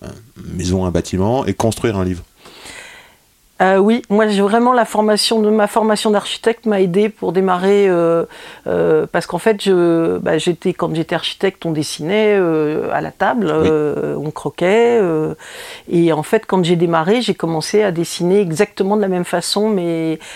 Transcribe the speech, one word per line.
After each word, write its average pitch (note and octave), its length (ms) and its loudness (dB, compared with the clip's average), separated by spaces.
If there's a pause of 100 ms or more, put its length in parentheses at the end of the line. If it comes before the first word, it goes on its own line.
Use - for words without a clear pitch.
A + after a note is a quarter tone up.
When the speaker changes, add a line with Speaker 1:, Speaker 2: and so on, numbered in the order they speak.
Speaker 1:
une F2 540 -14
maison, F2+ 280 0
un F2 60 -2
bâtiment, F#2+ 540 0
et G2 80 -2
construire A2 440 -2
un F#2 60 0
livre ? F2+ 200 -4 (1400)
Speaker 2:
Euh, F#3+ 160 4
oui, A3 320 4
moi G#3+ 180 2
j'ai G3 140 2
vraiment A#3 320 4
la A#3 120 2
formation G#3+ 540 0
de, G#3+ 120 2
ma G#3 160 2
formation G#3+ 420 0
d'architecte G#3 560 -2
m'a G3+ 160 2
aidée G3 280 2
pour F#3 220 -6
démarrer, F#3+ 560 2
euh, E3+ 380 2 (400)
euh, E3 460 2
parce E3+ 160 -2
qu'en F3+ 100 -6
fait G#3+ 260 0
je, F3 540 2
bah, F3 220 0
j'étais, F3 340 -2
quand D#3+ 220 -4
j'étais E3 180 -4
architecte, - 540 -4
on E3 40 -2
dessinait, F#3+ 680 0
euh, D#3 520 0
à D3+ 100 -2
la D#3 100 -6
table, A3 340 0
Speaker 1:
Oui. D#3 240 2
Speaker 2:
euh, D3 480 -2
on D3 140 -6
croquait, A3+ 680 2
euh, D#3+ 360 0 (560)
et E3+ 200 4
en D3+ 120 0
fait A3 240 -2
quand F#3 180 2
j'ai F3 100 2
démarré, E3+ 460 2
j'ai G#3 140 -2
commencé E3 480 -2
à G3 80 0
dessiner F3 500 0
exactement G3 560 0
de G#3+ 60 2
la G3 60 -2
même F3+ 160 -2
façon G3+ 440 -2
mes, E3 480 -2 (180)